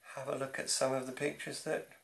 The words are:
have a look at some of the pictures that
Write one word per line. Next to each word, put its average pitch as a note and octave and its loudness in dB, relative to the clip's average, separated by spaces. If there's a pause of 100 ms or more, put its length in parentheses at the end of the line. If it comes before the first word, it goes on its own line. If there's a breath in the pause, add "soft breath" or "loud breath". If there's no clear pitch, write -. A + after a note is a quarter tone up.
(140)
have C3 -6
a C#3+ 2
look C3 -2
at - -2
some C3 6
of B2+ 2
the C3 -6
pictures C#3+ -2
that - 0 (160)